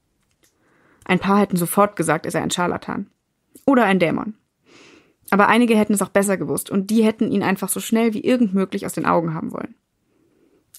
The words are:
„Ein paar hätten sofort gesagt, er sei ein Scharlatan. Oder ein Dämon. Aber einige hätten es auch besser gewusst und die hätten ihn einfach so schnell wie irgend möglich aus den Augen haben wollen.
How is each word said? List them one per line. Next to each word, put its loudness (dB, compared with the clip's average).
„Ein 0
paar 2
hätten 0
sofort 0
gesagt, -2
er -8
sei -2
ein -4
Scharlatan. -6
Oder 4
ein 2
Dämon. -2
Aber 4
einige 4
hätten 2
es 0
auch -6
besser 0
gewusst -6
und -2
die 2
hätten 0
ihn 0
einfach -4
so -6
schnell 0
wie -6
irgend 2
möglich -2
aus -8
den -4
Augen 0
haben -8
wollen. -12